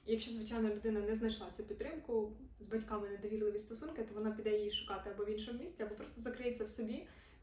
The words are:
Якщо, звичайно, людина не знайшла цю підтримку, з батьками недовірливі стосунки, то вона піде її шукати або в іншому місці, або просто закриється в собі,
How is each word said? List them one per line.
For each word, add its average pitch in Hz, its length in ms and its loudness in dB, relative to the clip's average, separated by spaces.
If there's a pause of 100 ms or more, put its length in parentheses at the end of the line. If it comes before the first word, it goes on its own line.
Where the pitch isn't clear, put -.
Якщо, 226 260 2
звичайно, 220 380 2
людина 214 300 2
не 214 160 4
знайшла 220 360 0
цю 214 120 -6
підтримку, 220 720 0 (220)
з 196 80 -12
батьками 214 420 0
недовірливі 208 500 2
стосунки, 269 440 -4
то 220 100 -4
вона 214 180 2
піде 214 260 4
її 208 140 2
шукати 202 380 -2
або 208 160 0
в 214 40 2
іншому 233 300 -2
місці, 330 240 -6
або 208 120 -2
просто 214 260 -8
закриється 233 440 0
в 208 40 -6
собі, 240 380 -2 (360)